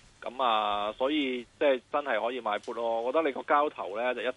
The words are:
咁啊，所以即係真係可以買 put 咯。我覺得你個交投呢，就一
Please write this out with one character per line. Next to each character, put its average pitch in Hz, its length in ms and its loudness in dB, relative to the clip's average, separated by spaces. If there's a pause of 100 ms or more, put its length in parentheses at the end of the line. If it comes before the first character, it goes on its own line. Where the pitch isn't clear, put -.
(220)
咁 123 200 -6
啊， 107 500 2
所 131 180 0
以 131 340 -2 (140)
即 156 60 0
係 135 160 4 (120)
真 147 100 0
係 127 220 0
可 120 80 -2
以 131 80 -8
買 104 200 -2
put 120 120 -8
咯。 113 300 -2
我 123 100 0
覺 160 100 4
得 156 60 2
你 131 60 0
個 - 80 -8
交 151 280 2
投 95 260 -8
呢， 123 180 0
就 117 80 -6
一 123 140 -2